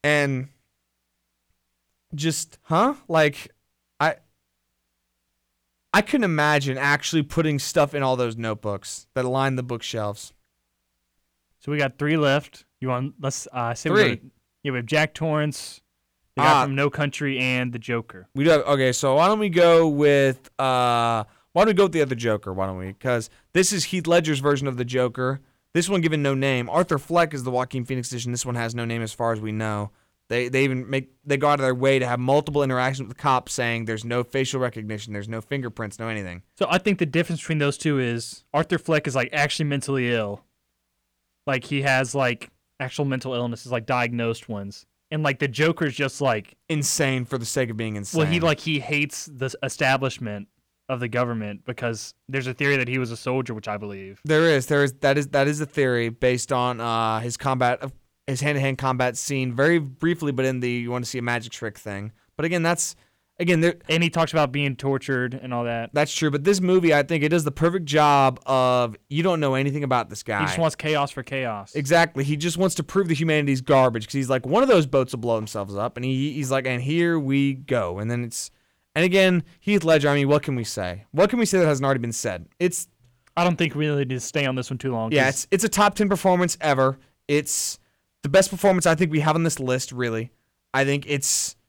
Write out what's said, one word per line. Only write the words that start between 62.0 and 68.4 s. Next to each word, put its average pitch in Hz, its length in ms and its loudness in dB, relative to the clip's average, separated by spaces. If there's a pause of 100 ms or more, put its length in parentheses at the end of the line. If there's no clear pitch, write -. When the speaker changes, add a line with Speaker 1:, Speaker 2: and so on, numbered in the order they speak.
Speaker 1:
But 147 80 -4
again, 170 200 0
that's, - 320 -2 (420)
again, 175 220 2
there 170 160 2 (120)
Speaker 2:
And 165 140 2
he 170 80 0
talks 165 220 0
about 151 180 2
being 139 240 -2
tortured 131 600 -2
and 127 200 -8
all 120 100 -2
that. 117 280 -4
Speaker 1:
That's 147 200 0
true, 156 200 0
but 143 100 -2
this 190 180 2
movie, 180 320 4
I 143 120 4
think 160 180 -2
it 151 60 2
does 160 160 2
the 147 80 -2
perfect 170 320 0
job 139 600 4